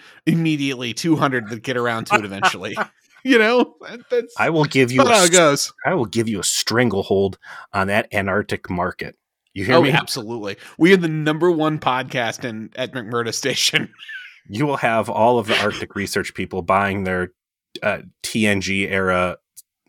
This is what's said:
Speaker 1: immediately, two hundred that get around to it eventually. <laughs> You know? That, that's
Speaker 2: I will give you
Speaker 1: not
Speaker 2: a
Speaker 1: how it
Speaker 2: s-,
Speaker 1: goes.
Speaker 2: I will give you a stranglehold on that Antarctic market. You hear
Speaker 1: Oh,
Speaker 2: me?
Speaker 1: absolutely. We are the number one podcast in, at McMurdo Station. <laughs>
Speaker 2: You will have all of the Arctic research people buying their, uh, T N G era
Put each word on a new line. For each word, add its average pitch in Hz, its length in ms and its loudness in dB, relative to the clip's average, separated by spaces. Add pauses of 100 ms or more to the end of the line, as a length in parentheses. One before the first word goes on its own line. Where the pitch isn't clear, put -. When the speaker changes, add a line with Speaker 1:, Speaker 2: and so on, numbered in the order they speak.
(260)
Speaker 1:
immediately, 139 680 0
two 165 240 0
hundred 127 320 -2
that 117 140 -6
get 127 140 -2
around 117 280 -2
to 208 100 -2
it 104 100 0
eventually. 98 560 -4
<laughs> - 60 -6 (400)
You 254 120 6
know? 233 420 2
That, 233 200 -16 (100)
that's 240 260 -2
Speaker 2:
I 120 140 2
will 156 140 2
give 131 260 2
you 131 80 -2
Speaker 1:
not - 80 6
Speaker 2:
a 233 80 6
Speaker 1:
how 202 80 6
it 170 80 4
Speaker 2:
s-, - 0 -
Speaker 1:
goes. 160 420 4 (100)
Speaker 2:
I 170 120 0
will 127 100 0
give 113 240 -2
you 104 100 -4
a 87 40 -8
stranglehold 98 960 0 (340)
on 98 140 0
that 98 260 0
Antarctic 101 560 -2
market. 90 460 -6 (400)
You 95 100 -6
hear 127 120 4
Speaker 1:
Oh, 170 40 8
Speaker 2:
me? 143 80 4
Speaker 1:
absolutely. 113 680 -4 (200)
We 175 160 6
are 190 40 8
the 175 100 2
number 156 420 0
one 156 300 0
podcast 127 680 -2
in, 110 300 -8
at 127 180 -8
McMurdo 117 400 -6
Station. - 640 -2
<laughs> - 60 -20 (440)
Speaker 2:
You 113 200 -2
will 135 100 -2
have 113 320 0
all 117 300 2
of 101 80 -4
the 110 120 0
Arctic - 360 -4
research 98 400 -4
people 92 260 -8
buying 98 420 0
their, 90 300 -4 (480)
uh, 98 200 -4 (200)
T 110 240 0
N 101 160 2
G 95 260 -2
era 92 520 0 (500)